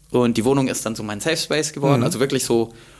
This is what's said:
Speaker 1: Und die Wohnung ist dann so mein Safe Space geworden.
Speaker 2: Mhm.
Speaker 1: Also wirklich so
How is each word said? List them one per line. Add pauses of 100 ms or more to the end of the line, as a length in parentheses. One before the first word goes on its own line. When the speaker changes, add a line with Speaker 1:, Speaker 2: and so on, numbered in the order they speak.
(120)
Speaker 1:
Und
die
Wohnung
ist
dann
so
mein
Safe
Space
geworden.
Speaker 2:
Mhm.
Speaker 1:
Also
wirklich
so (280)